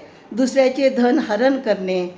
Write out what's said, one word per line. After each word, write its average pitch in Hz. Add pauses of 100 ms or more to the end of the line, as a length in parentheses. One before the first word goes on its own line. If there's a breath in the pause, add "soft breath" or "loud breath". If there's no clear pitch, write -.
(320 loud breath)
दुसऱ्याचे 262
धन 247
हरण 254
करणे, 185